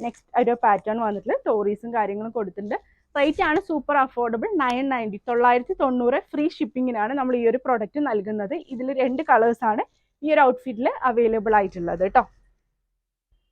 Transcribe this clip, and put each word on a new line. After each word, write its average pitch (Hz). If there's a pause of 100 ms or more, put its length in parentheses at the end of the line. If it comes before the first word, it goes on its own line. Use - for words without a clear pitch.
നെക്സ്റ്റ് -
ഒരു 240
പാറ്റേൺ 214
വന്നിട്ടുള്ളത്. 220
ടോറീസും 214
കാര്യങ്ങളും 214
കൊടുത്തിട്ടുണ്ട്. 208 (420)
റേറ്റ് 302
ആണ് 320
സൂപ്പർ 294
അഫോർഡബിൾ, 240
നയൻ 262
നയൻറ്റി, 220
തൊള്ളായിരത്തി 247
തൊണ്ണൂറ് 254 (120)
ഫ്രീ 294
ഷിപ്പിങ്ങിനാണ് 247
നമ്മൾ 254
ഈ 233
ഒരു 233
പ്രോഡക്റ്റ് 247
നൽകുന്നത്. 214
ഇതിൽ 262
രണ്ട് 262
കളേഴ്സ് 233
ആണ് 220 (420)
ഈ 302
ഒരു 302
ഔട്ട്ഫിറ്റിൽ 254 (120)
അവൈലബിൾ 226
ആയിട്ടുള്ളത് 185
ട്ടോ. 247 (1300)